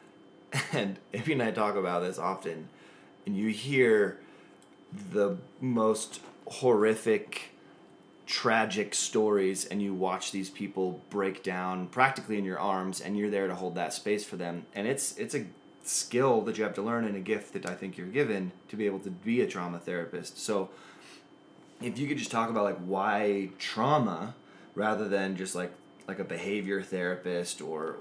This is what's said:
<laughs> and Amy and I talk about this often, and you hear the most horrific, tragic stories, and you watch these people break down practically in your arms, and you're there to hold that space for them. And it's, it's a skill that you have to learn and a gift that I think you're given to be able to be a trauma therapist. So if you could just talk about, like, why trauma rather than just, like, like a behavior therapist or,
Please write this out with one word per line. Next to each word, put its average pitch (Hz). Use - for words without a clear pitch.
<laughs> -
and 98
Amy 117
and 131
I 110
talk 104
about 90
this 90
often, 85
and 101
you 107
hear 110
the 101
most 113
horrific, 110
tragic 110
stories, 101
and 101
you 101
watch 92
these 95
people 92
break 98
down 92
practically 113
in 101
your 92
arms, 95
and 101
you're 104
there 98
to 92
hold 90
that 85
space 107
for -
them. 87
And 104
it's, 139
it's -
a 107
skill 123
that 101
you 107
have 98
to 98
learn 117
and 104
a 98
gift 101
that 92
I 92
think 92
you're 90
given 101
to -
be 107
able 98
to 98
be 104
a 107
trauma 87
therapist. 87
So 98
if 117
you 139
could 147
just -
talk 113
about, 107
like, 98
why 98
trauma 113
rather 104
than 95
just, 92
like, 90
like 98
a 95
behavior 95
therapist 90
or, 78